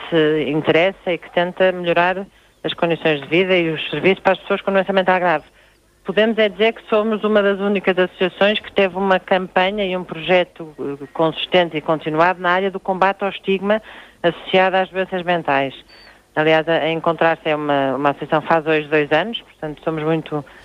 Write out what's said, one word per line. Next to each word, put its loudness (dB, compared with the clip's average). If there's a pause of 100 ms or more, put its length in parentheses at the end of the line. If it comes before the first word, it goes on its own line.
se 2
interessa 0
e -4
que -20
tenta 0
melhorar 0 (380)
as -6
condições 0
de -14
vida 2
e 2
os -6
serviços 0
para 2
as -2
pessoas -4
com -2
doença 0
mental 2
grave. 0 (580)
Podemos 0
é 2
dizer 0
que -18
somos 0
uma 2
das 0
únicas 0
associações 0
que -12
teve 0
uma 2
campanha 0
e -4
um -4
projeto, -2
eh, -6
consistente 0
e -2
continuado 0
na 0
área 0
do -10
combate 0
ao -2
estigma -2 (420)
associado 2
às 0
doenças -4
mentais. -2 (600)
Aliás, 2
a, 0
a 0
Encontrar-se 0
é 2
uma, 0
uma 0
associação -2
faz 0
hoje 0
dois 0
anos, 0
portanto -12
somos -4
muito, -2 (220)